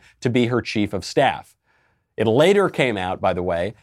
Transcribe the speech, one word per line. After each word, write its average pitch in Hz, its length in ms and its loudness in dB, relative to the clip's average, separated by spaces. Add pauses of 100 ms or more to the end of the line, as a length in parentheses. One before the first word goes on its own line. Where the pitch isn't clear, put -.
(220)
to 127 100 0
be 120 160 2
her 117 160 0
chief 104 300 -4
of 95 120 -6
staff. - 520 -2 (600)
It 107 120 0
later 175 400 4
came 123 280 -2
out, 92 240 -4
by 95 120 0
the 90 100 -4
way, 90 400 -2